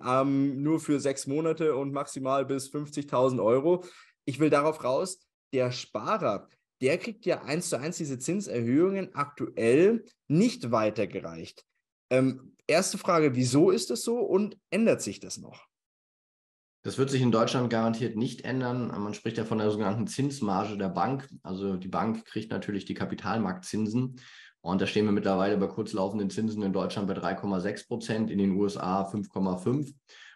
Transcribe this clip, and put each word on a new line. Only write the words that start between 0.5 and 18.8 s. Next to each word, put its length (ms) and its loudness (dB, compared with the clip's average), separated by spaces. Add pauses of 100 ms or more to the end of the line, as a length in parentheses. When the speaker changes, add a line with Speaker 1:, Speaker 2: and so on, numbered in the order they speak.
Speaker 1:
„nur 160 2
für 200 2
sechs 280 -2
Monate 480 0
und 160 -2
maximal 540 -2
bis 240 -4
fünfzigtausend 720 0
Euro.“ 420 4 (420)
Ich 140 -4
will 100 4
darauf 340 2
raus, 360 -2 (340)
der 180 2
Sparer, 760 -2 (340)
der 160 4
kriegt 300 -8
ja 160 0
eins 260 -4
zu 100 -2
eins 180 -6
diese 200 -6
Zinserhöhungen 960 0
aktuell 920 2 (240)
nicht 440 2
weitergereicht. 920 -2 (460)
Ähm, 460 2 (100)
erste 320 2
Frage, 380 4
wieso 340 6
ist 220 0
das 100 -4
so 160 0
und 400 0 (140)
ändert 320 2
sich 160 -8
das 180 -12
noch? 300 -20 (1160)
Speaker 2:
Das 120 -6
wird 120 2
sich 120 2
in 100 4
Deutschland 380 2
garantiert 480 0
nicht 260 -4
ändern. 440 -4